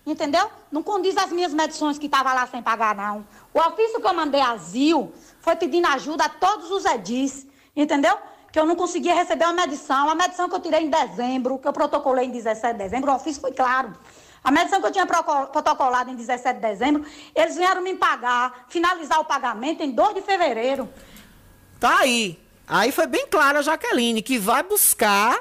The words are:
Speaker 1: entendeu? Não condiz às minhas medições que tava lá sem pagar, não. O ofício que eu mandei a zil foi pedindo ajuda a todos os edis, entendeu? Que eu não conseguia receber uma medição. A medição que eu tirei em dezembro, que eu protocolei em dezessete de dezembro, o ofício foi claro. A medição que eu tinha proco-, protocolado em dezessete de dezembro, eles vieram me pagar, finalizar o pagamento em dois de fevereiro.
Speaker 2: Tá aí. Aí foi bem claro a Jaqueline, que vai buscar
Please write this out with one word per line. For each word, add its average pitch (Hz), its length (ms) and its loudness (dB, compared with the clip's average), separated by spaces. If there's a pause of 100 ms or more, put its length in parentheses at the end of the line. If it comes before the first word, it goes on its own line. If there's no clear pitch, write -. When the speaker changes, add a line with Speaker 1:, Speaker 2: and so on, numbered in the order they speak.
Speaker 1:
entendeu? 311 460 0 (220)
Não 294 100 -4
condiz 381 340 0
às 381 160 0
minhas 349 220 -2
medições 302 460 -2
que 294 100 -8
tava 269 240 2
lá 254 140 0
sem 247 160 -10
pagar, 220 320 0
não. 208 280 -6 (300)
O 285 60 2
ofício 440 420 2
que 427 60 0
eu 381 80 2
mandei 294 260 0
a 240 160 0
zil 226 560 0 (280)
foi 330 140 2
pedindo 339 300 0
ajuda 302 400 0
a 302 40 0
todos 359 420 0
os 392 140 -2
edis, 262 600 -2 (300)
entendeu? 302 420 2 (340)
Que - 80 0
eu 311 60 4
não 339 100 2
conseguia 349 400 0
receber 339 300 2
uma 339 80 2
medição. 294 560 0
A 311 40 4
medição 359 360 0
que 359 60 -6
eu 359 40 -2
tirei 330 220 0
em 311 80 0
dezembro, 254 680 -2
que - 80 -8
eu - 60 0
protocolei 294 540 0
em 254 60 -6
dezessete 226 420 -2
de 214 60 -10
dezembro, 226 300 -4
o 269 60 4
ofício 277 240 -6
foi 539 140 -6
claro. 254 400 0 (500)
A - 80 2
medição 339 300 2
que 320 60 0
eu - 40 -2
tinha 370 140 2
proco-, 320 420 0
protocolado 269 640 0
em 254 60 -12
dezessete 247 420 -4
de 220 80 -2
dezembro, 254 380 0 (280)
eles 311 220 2
vieram 359 260 2
me 370 140 -4
pagar, 247 720 0
finalizar 339 540 0
o - 20 2
pagamento 277 580 -4
em 285 100 -4
dois 320 220 2
de 381 80 -6
fevereiro. 262 680 0 (920)
Speaker 2:
Tá 262 200 4
aí. 233 380 2 (300)
Aí 196 240 2
foi 330 160 0
bem 339 180 -2
claro 294 340 2
a - 20 0
Jaqueline, 277 600 0
que 262 160 -2
vai 233 260 0
buscar 240 760 2